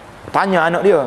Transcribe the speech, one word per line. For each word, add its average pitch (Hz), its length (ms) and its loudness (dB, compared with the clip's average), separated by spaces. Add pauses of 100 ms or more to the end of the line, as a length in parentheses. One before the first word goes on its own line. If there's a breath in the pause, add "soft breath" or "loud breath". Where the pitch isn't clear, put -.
(320)
Tanya 175 320 0
anak 170 160 -2
dia, 170 260 2